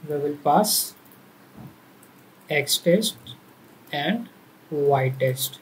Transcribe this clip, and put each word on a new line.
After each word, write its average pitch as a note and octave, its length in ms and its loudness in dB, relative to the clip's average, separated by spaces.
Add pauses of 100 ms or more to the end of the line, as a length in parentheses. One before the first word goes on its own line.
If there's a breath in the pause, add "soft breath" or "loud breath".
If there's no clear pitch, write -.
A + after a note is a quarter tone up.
we D3 80 -2
will D3 260 -2
pass E3+ 520 2 (1500)
X C#3+ 300 0
test G3 380 2 (760)
and E3 380 -4 (400)
Y C#3 500 2
test. C3 420 -2